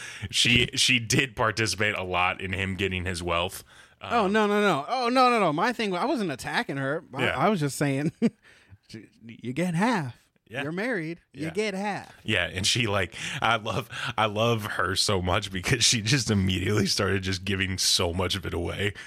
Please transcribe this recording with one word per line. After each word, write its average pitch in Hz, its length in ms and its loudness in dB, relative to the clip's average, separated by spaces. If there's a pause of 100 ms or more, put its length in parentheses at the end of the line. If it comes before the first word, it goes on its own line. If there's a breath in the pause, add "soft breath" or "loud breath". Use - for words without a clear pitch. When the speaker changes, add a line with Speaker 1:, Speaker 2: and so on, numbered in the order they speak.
(300 loud breath)
Speaker 1:
she, 120 460 4
she 127 240 4
did 120 360 0
participate 107 600 0
a 92 80 -4
lot 90 380 0
in 92 120 -4
him 95 220 -2
getting 92 300 -2
his 90 180 -4
wealth. 87 400 -2 (380 loud breath)
Speaker 2:
Oh, 226 240 0
Speaker 1:
Um, 190 80 0
Speaker 2:
no, 214 140 4
no, 208 140 2
no! 165 260 2
Oh, 240 220 0
no, 254 220 6
no, 233 80 4
no! 180 140 4
My 208 200 2
thing, 202 220 -2
I 180 100 0
wasn't 240 260 0
attacking 151 460 -4
her. 139 260 -2 (100)
I, 127 100 -2
Speaker 1:
Yeah. 95 140 2
Speaker 2:
I 156 120 4
was 214 120 2
just 143 160 -2
saying, 143 400 0
<laughs> - 760 -6 (340)
you 117 280 -10
get 170 220 -2
half. 180 400 0 (340)
Speaker 1:
Yeah. 123 140 -8
Speaker 2:
You're 147 80 -6
married. 180 480 -4 (140)
You 151 140 -8
Speaker 1:
Yeah. - 20 -4
Speaker 2:
get 202 240 -2
half. 196 360 -6 (140)
Speaker 1:
Yeah, 95 220 0
and 92 200 -4
she, 120 220 2
like, 98 280 -2 (260 loud breath)
I 113 160 4
love, 110 320 -6 (280 loud breath)
I 110 100 4
love 110 360 0
her 98 320 -2
so 95 260 2
much 95 300 0
because 110 320 0
she - 180 4
just 110 300 2
immediately 98 540 2
started 98 380 0
just 92 200 -4
giving 95 340 -2
so 87 360 2
much 90 220 0
of 90 100 -6
it 87 80 -6
away. 90 400 -2 (140)